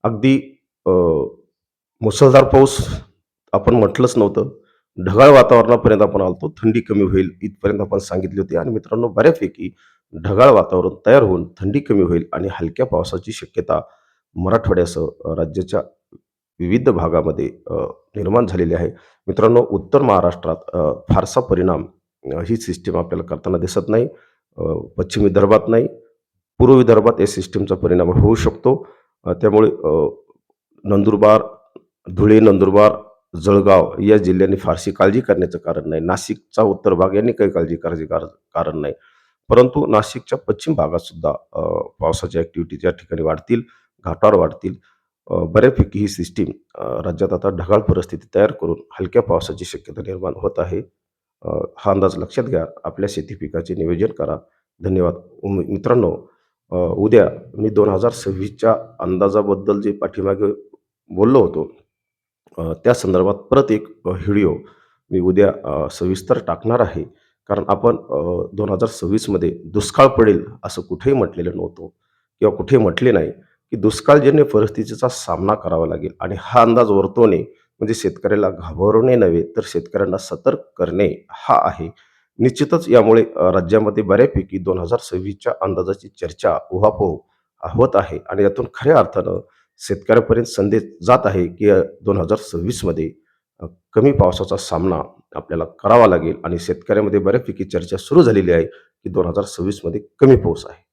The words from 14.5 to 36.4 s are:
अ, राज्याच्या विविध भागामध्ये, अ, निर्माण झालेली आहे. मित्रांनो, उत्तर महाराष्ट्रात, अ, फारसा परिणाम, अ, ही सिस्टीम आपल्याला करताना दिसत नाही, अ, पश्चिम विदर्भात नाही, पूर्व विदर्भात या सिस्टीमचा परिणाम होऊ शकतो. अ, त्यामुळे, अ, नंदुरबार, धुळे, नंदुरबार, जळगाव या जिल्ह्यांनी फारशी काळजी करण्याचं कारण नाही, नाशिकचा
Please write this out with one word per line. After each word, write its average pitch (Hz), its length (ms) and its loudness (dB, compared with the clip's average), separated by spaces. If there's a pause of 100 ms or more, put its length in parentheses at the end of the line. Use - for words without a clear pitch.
अ, - 40 -8
राज्याच्या 82 520 -4 (760)
विविध 113 320 0
भागामध्ये, 82 760 -2
अ, - 80 -10 (420)
निर्माण 107 300 -2
झालेली 90 280 -2
आहे. 85 160 -4 (360)
मित्रांनो, 117 440 2
उत्तर 139 320 0
महाराष्ट्रात, 87 540 0 (180)
अ, 78 180 -2 (220)
फारसा 95 260 0
परिणाम, 92 460 -2 (480)
अ, 80 40 -8 (100)
ही 113 80 -2
सिस्टीम 92 400 -8
आपल्याला 87 280 -6
करताना 85 340 -6
दिसत 90 300 -4
नाही, 117 200 0 (480)
अ, 82 60 -10 (360)
पश्चिम 104 260 -2
विदर्भात 98 440 4
नाही, 113 200 2 (680)
पूर्व 127 160 8
विदर्भात 113 460 6
या 98 60 4
सिस्टीमचा 95 480 -4
परिणाम 87 360 0
होऊ 101 240 4
शकतो. 117 520 -2 (380)
अ, 92 80 -4
त्यामुळे, 104 380 4
अ, 76 380 -2 (760)
नंदुरबार, 104 580 4 (680)
धुळे, 107 280 6
नंदुरबार, 101 520 6 (460)
जळगाव 95 600 4
या 104 160 4
जिल्ह्यांनी 92 400 2
फारशी 87 340 -4
काळजी 98 300 0
करण्याचं 98 380 -2
कारण 82 300 -8
नाही, 80 140 -4
नाशिकचा 92 600 -4